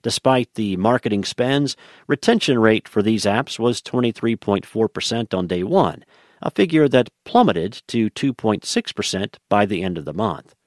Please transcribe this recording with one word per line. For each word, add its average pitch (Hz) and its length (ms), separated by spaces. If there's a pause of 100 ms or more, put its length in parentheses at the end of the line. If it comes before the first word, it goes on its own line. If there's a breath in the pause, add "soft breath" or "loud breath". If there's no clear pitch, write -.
Despite 127 540
the 101 240
marketing 107 440
spends, 135 540 (300 loud breath)
retention 147 520
rate 110 300
for 104 140
these 104 240
apps 107 320
was 117 240
twenty-three 117 540
point 101 280
four 110 240
percent - 460
on 92 120
day 90 160
one, 127 440 (340 soft breath)
a - 100
figure 156 380
that 123 220 (160)
plummeted 107 640
to 113 200
two 135 240
point 107 320
six - 260
percent - 480 (120)
by 104 160
the 95 160
end 90 160
of 71 80
the 76 80
month. 90 400 (120)